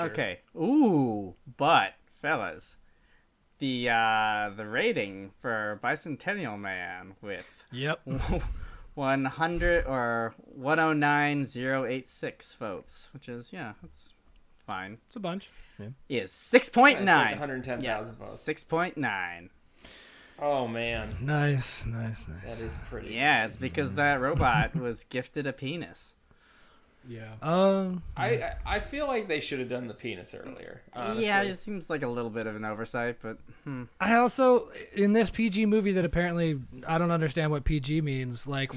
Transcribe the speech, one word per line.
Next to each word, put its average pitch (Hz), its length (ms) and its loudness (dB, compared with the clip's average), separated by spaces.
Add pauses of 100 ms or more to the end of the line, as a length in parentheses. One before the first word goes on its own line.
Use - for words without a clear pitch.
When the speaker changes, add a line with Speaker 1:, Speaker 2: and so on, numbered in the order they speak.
Speaker 1:
okay. 110 340 -4 (160)
Ooh, 151 800 4 (220)
but, 135 380 4 (260)
fellas, 107 560 -4 (840)
the, 127 280 0
uh, 110 680 4
the 107 100 -8
rating 107 640 -2 (100)
for 107 420 -2
Bicentennial 147 760 -4
Man 92 640 -8
with 95 480 -12
Speaker 2:
Yep. 135 340 -4
Speaker 1:
<laughs> - 880 -4
one 135 320 0
hundred 170 600 2
or 117 520 0
one 143 420 -2
oh 160 120 4
nine 147 540 2
zero 131 380 -2
eight 127 240 -4
six - 460 -10
votes, - 600 -10
which - 140 -16
is, 120 240 -12
yeah, 131 280 -10
that's - 340 -20 (440)
fine, 98 480 -10
Speaker 2:
It's - 100 -20
a 233 40 -10
bunch. 185 300 -6 (280)
Yeah. 107 120 -12 (180)
Speaker 1:
is 107 240 -4
six - 360 4
point 254 340 6
nine. 196 40 2
Speaker 3:
Yeah, 165 160 8
it's 110 80 4
like - 60 -2
a - 20 -10
hundred 131 260 -6
ten 123 160 -4
thousand 113 340 -4
Speaker 1:
Yeah, 113 120 -18
Speaker 3:
votes. 107 140 -10
Speaker 1:
six - 240 -6
point 170 320 -2
nine. 92 540 -4 (880)
Speaker 3:
Oh, 139 280 0
man. 113 520 -4
Speaker 2:
Nice, 143 680 2
nice, 113 420 -4
nice. 95 320 -8
Speaker 3:
That 113 60 -6
is 113 120 -8 (100)
pretty 104 260 -10
Speaker 1:
Yeah, 131 280 6
Speaker 3:
nice. 113 100 -2
Speaker 1:
it's 110 80 -12
because 127 360 -2
that 143 240 4
robot 127 560 4
<laughs> - 40 0
was 120 240 -6
gifted 139 440 -6
a 131 40 -2
penis. 135 600 -8 (960)
Speaker 4:
Yeah. 110 240 -14 (100)
Speaker 2:
Um, 185 600 4 (140)
Speaker 3:
I, 190 120 0
I, 226 280 0 (100)
I 202 140 0
feel 285 280 -4
like 233 200 -2
they 151 120 0
should 139 200 -4
have 123 80 -4
done 123 200 -4
the 107 60 -10
penis 101 400 -10
earlier, - 480 -14 (120)
honestly. 226 300 -2
Speaker 1:
Yeah, 202 180 4
it 190 160 -4
seems 196 320 -8
like 151 120 0
a 135 60 -2
little 120 220 -2
bit 110 160 -4
of 110 80 -4
an 107 100 -6
oversight, 113 560 -4
but, 110 180 -10 (260)
hmm. 131 200 -8 (140)
Speaker 2:
I 202 180 4
also, 247 520 6 (260)
in 202 180 6
this 220 180 6
P 226 180 2
G 208 180 2
movie 208 260 4
that 185 120 4
apparently, 170 560 2 (260)
I 165 120 2
don't 175 120 4
understand 160 400 2
what 147 140 0
P 151 160 4
G 151 200 0
means, 131 460 -2
like, 135 300 -4